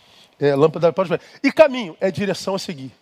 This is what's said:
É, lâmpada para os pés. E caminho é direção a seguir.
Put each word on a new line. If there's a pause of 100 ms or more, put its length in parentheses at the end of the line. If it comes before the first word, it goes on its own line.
(380)
É,
lâmpada
para
os
pés. (200)
E
caminho
é
direção
a
seguir. (100)